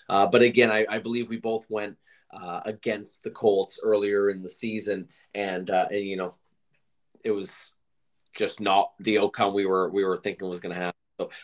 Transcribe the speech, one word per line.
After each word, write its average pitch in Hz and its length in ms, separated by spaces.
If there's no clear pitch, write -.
Uh, 98 180
but 117 140
again, 120 300
I, 107 180
I 107 100
believe 117 300
we 113 80
both 113 320
went, 104 300
uh, 87 340
against 104 580
the 110 80
Colts 98 520
earlier 101 480
in 95 120
the 90 60
season, 101 600
and, 95 340
uh, 92 220
and, 101 160
you 98 100
know, 90 200
it 113 100
was - 400
just - 280
not 98 380
the 107 200
outcome 101 360
we 101 100
were, 95 260
we 98 120
were 95 140
thinking 92 320
was 90 100
gonna 87 160
happen. 90 240
So 90 100